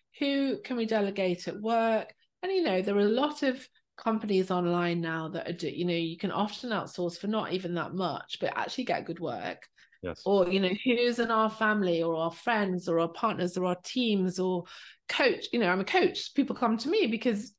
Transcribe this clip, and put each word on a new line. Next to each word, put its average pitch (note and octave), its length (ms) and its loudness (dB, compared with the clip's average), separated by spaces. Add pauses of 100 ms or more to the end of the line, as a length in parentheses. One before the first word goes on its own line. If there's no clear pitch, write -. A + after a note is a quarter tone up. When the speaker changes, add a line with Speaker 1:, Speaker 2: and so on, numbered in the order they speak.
(200)
Speaker 1:
who C#4 460 0
can B3+ 100 -4
we A#3 100 0
delegate G3 640 0
at G3+ 140 -6
work? A3+ 520 0 (300)
And, F#4 80 -2
you F#4+ 100 2
know, F#3+ 200 2
there G3+ 160 2
are - 20 6
a G3+ 60 6
lot C4 380 2
of C4 220 0 (380)
companies G#3 480 2
online F3 500 2
now D#3+ 280 -4
that - 180 -6
are F3 60 -4
do-, E3+ 160 -4
you F3 160 -4
know, F3 80 2
you E3+ 240 -2
can G3+ 140 -4
often G#3 400 -4
outsource F3 460 -4
for G3+ 100 -6
not G#3+ 240 -2
even F3+ 240 -2
that D3 180 -4
much, E3+ 460 -4
but - 160 -2
actually - 300 -4
get - 200 -2
good E3+ 140 -8
work. A#2 420 -6 (400)
Speaker 2:
Yes. F2+ 240 -8
Speaker 1:
Or, F#3+ 220 4
you G3 140 2
know, F3+ 100 2 (140)
who's A#3+ 340 2
in A3+ 100 0
our A3 200 2
family G#3 520 2
or E3 140 0
our E3 160 0
friends G3 560 -2
or E3 120 2
our E3+ 100 2
partners F#3 480 -2
or F#3 80 0
our F3+ 180 0
teams G3 560 0
or F#3 240 0 (460)
coach, - 420 2
you A#3+ 80 0
know, F#3 100 4
I'm F#3 120 2
a F#3+ 40 -2
coach. - 480 2
People - 220 0
come A3+ 220 2
to C4+ 120 -4
me F#4+ 180 4
because, A3 520 -2